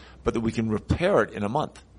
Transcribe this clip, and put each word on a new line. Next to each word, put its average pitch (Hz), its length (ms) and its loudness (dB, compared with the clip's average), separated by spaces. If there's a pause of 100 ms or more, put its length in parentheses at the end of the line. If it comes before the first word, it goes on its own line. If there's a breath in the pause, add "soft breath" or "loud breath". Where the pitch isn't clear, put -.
(240 loud breath)
but 113 120 0
that 117 60 -2
we 113 100 0
can 113 180 -2
repair 135 540 2
it - 100 -6
in 104 100 -6
a 101 60 0
month, 135 320 -4 (180)